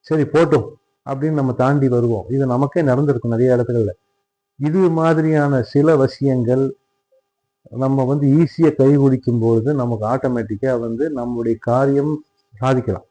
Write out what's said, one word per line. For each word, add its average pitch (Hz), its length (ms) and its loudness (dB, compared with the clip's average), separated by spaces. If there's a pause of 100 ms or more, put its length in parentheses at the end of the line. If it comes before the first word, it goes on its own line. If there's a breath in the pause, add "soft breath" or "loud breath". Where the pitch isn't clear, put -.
"சரி 156 220 -2
போட்டும்" 147 460 2 (420)
அப்படின்னு 139 220 -4
நம்ம 135 200 0
தாண்டி 135 360 0
வருவோம். 120 400 0
இது 135 180 -2
நமக்கே 139 360 -2
நடந்திருக்கும் 131 480 0
நிறைய 123 260 2
இடத்துகள்ல. 120 320 -2 (680)
இது 165 340 0
மாதிரியான 156 720 0
சில 151 340 2
விஷயங்கள் 131 800 0 (960)
நம்ம 131 340 -2
வந்து 143 220 0
ஈஸியா 151 480 2
கை 139 220 4
பிடிக்கும் 131 420 2
பொழுது 113 360 0
நமக்கு 120 320 -4
ஆட்டோமேட்டிக்கா 123 720 -4
வந்து 117 360 -6
நம்மளுடைய 120 440 -4
காரியம் 139 640 -2 (360)
சாதிக்கலாம். 117 520 -2